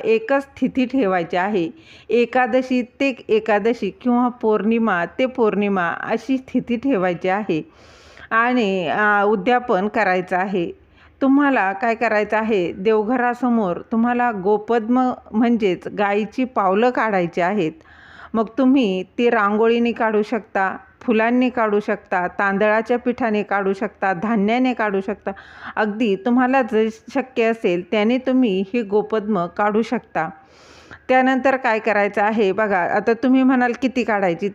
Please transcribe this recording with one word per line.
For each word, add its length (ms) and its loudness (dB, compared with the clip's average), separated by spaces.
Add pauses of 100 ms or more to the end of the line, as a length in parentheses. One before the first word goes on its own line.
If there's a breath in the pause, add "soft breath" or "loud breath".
एकच 440 0 (140)
तिथी 240 0
ठेवायची 520 0
आहे. 320 0 (400 loud breath)
एकादशी 720 0
ते 460 -4
एकादशी 640 0 (120)
किंवा 260 2
पौर्णिमा 800 0
ते 200 -2
पौर्णिमा 600 0
अशी 500 -4
तिथी 400 -4
ठेवायची 520 -2
आहे 400 -2 (640 loud breath)
आणि, 560 0
आ, 360 2
उद्यापन 640 0
करायचं 500 0
आहे. 440 -4 (400 soft breath)
तुम्हाला 520 2
काय 220 -2
करायचं 420 0
आहे, 340 0
देवघरासमोर 1040 0 (140)
तुम्हाला 400 0
गोपद्म 800 0 (180)
म्हणजेच 560 0
गाईची 560 -2
पावलं 460 2
काढायची 520 -2
आहेत. 300 0 (600 loud breath)
मग 140 -2 (100)
तुम्ही 460 2
ती 260 0
रांगोळीने 640 2
काढू 300 0
शकता, 560 -4 (240)
फुलांनी 480 2
काढू 300 0
शकता, 480 -4
तांदळाच्या 720 0
पिठाने 440 -2
काढू 300 -2
शकता, 400 -4
धान्याने 600 0
काढू 280 -2
शकता. 300 -8 (440 loud breath)
अगदी 400 0
तुम्हाला 460 2
जे 280 0 (240)
शक्य 300 -2
असेल 480 -2
त्याने 260 2
तुम्ही 460 2 (100)
ही 80 0
गोपद्म 640 -2
काढू 360 0
शकता. 480 -4 (800 loud breath)
त्यानंतर 480 2
काय 220 0
करायचं 420 0
आहे 300 2
बघा, 280 0
आता 340 0
तुम्ही 300 2
म्हणाल 280 2 (100)
किती 220 -2
काढायची, 520 0